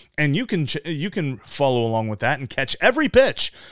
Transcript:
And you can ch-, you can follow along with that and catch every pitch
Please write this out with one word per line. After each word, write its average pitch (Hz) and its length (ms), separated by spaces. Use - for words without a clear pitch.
And 147 180
you 240 100
can 165 220
ch-, - 180
you 165 240
can 147 280
follow 127 480
along 113 240
with 107 100
that 135 180
and 135 120
catch - 320
every 254 260
pitch - 460